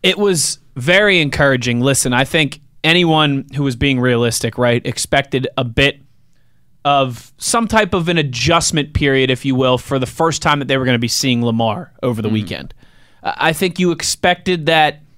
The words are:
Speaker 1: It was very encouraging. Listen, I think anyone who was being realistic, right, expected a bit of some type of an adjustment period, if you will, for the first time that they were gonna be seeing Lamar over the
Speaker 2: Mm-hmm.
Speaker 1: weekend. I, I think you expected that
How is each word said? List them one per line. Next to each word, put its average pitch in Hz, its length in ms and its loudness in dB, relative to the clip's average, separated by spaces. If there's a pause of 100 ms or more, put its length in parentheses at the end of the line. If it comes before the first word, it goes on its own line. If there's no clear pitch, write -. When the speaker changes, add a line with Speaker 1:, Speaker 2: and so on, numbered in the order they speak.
Speaker 1:
It 185 140 2
was 196 420 0 (180)
very 185 420 4
encouraging. 127 600 0
Listen, 127 320 0
I 127 100 2
think 147 380 -2 (220)
anyone 156 640 2 (100)
who 143 80 -2
was 131 120 -2
being 135 240 0
realistic, 120 580 0
right, 120 280 0
expected 135 600 -2 (100)
a 127 80 -2
bit 139 340 0 (880)
of 135 520 0
some 233 300 -2
type 214 260 0
of 170 140 0
an 170 100 0
adjustment 147 760 0
period, 135 360 2
if 127 140 -2
you 135 120 0
will, 127 220 2
for 135 220 -4
the 123 60 -2
first 160 360 -2
time 147 180 2
that 135 100 -8
they 135 80 2
were 131 80 0
gonna 127 140 2
be 120 100 -2
seeing 120 340 0
Lamar 113 480 -2 (100)
over 113 200 -2
the 107 80 -4
Speaker 2:
Mm-hmm. 107 40 0
Speaker 1:
weekend. 101 400 -6 (500)
I, - 100 -4 (160)
I 165 40 0
think 180 260 -4
you 180 120 2
expected 180 760 -2
that 156 340 2 (160)